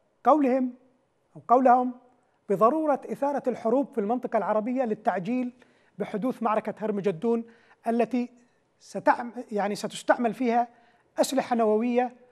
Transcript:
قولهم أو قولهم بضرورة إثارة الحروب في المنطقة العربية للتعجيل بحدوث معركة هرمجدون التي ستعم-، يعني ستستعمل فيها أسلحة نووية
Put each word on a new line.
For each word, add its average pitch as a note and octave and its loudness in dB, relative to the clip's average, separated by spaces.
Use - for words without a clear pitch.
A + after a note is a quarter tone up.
قولهم C4 2
أو D3+ -20
قولهم B3+ 4
بضرورة C#4 2
إثارة C#4 -2
الحروب A#3+ 0
في A3+ -2
المنطقة A#3 -2
العربية G#3+ 0
للتعجيل A3 -2
بحدوث G#3+ -4
معركة G#3+ 0
هرمجدون G#3 -2
التي A#3 -2
ستعم-، A#3+ -4
يعني G3+ -2
ستستعمل A3+ -2
فيها A#3+ 0
أسلحة B3 0
نووية A#3+ 2